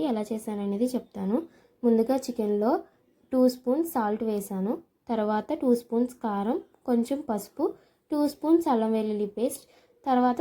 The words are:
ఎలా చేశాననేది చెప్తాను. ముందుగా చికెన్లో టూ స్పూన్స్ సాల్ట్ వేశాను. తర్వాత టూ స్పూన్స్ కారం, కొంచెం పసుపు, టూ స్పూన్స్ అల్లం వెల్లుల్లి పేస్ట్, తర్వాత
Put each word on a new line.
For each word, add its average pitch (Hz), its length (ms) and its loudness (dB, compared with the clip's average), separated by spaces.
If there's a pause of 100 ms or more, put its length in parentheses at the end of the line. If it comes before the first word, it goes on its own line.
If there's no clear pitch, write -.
ఎలా 220 200 0
చేశాననేది 214 720 -2
చెప్తాను. 214 460 -2 (440)
ముందుగా 233 340 4
చికెన్లో 214 540 -2 (600)
టూ 254 180 4
స్పూన్స్ 269 440 -2
సాల్ట్ 220 300 0
వేశాను. 202 520 -2 (320)
తర్వాత 214 540 -2
టూ 262 140 4
స్పూన్స్ 240 400 -2
కారం, 214 440 -2 (260)
కొంచెం 247 360 0
పసుపు, 240 460 -4 (440)
టూ 294 160 0
స్పూన్స్ 320 420 2
అల్లం 226 280 2
వెల్లుల్లి 208 320 -2
పేస్ట్, 247 360 -4 (380)
తర్వాత 247 380 2